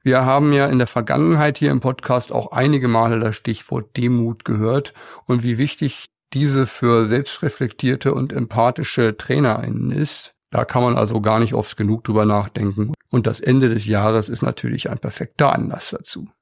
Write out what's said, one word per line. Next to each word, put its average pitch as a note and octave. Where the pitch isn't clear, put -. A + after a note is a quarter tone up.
Wir B2+
haben C#3+
ja C#3
in B2+
der B2
Vergangenheit D3
hier C#3+
im B2+
Podcast B2+
auch -
einige C3+
Male A2+
das A2
Stichwort -
Demut A#2+
gehört A#2
und B2
wie A#2
wichtig -
diese C3+
für A#2
selbstreflektierte C3
und C3+
empathische A#2+
TrainerInnen C3
ist. -
Da A#2+
kann B2
man A#2+
also A2
gar G#2+
nicht A#2
oft A2+
genug A2
drüber G#2+
nachdenken. G#2
Und A#2+
das G#2+
Ende C3
des A2
Jahres G#2+
ist A#2
natürlich -
ein -
perfekter -
Anlass -
dazu. -